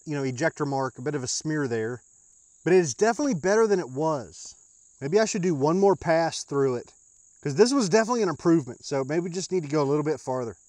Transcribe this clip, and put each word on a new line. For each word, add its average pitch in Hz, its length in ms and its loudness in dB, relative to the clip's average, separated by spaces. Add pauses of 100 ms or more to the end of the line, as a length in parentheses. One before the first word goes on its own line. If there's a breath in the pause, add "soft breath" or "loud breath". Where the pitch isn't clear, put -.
you 151 120 -6
know, 139 60 -4
ejector 131 420 -2
mark, 135 320 -4
a 123 40 -12
bit 143 140 -4
of 131 80 -6
a 127 40 -8
smear 151 420 -4
there. 117 320 -4 (640)
But 165 80 4
it 185 60 6
is 156 140 0
definitely 233 420 0
better 202 320 2
than 202 120 2
it 147 80 -6
was. 131 680 -4 (460)
Maybe 147 180 0
I 220 60 4
should 214 200 -2
do 175 120 0
one 151 240 2
more 196 160 4
pass 165 480 0
through 135 320 0
it, - 160 -8 (500)
'cause 143 140 -4
this 226 160 6
was 269 160 2
definitely 220 360 2
an 190 40 2
improvement. 151 560 2
So 139 220 -4
maybe 156 160 -2
we 180 80 -4
just 180 240 -8
need 180 100 0
to 143 60 -10
go 151 120 2
a 139 60 0
little 147 160 2
bit 147 160 -2
farther. 127 380 -6 (120)